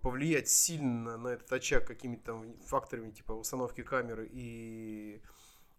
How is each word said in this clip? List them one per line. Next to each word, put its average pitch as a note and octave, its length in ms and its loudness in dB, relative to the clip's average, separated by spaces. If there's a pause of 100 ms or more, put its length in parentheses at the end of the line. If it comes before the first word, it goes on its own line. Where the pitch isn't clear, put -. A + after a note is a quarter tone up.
повлиять C3+ 460 2
сильно A#2+ 680 4
на A#2+ 140 -4
этот B2 220 -6
очаг B2+ 360 6
какими-то A#2+ 380 -6
там A2+ 180 -4 (200)
факторами, A#2 460 -2
типа - 220 -8
установки A#2+ 500 -4
камеры A#2 500 -2
и, A2+ 880 -8 (580)